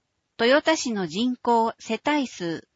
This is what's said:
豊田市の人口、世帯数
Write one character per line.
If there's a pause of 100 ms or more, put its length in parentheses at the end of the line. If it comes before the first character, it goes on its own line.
(400)
豊
田
市
の
人
口、
世
帯
数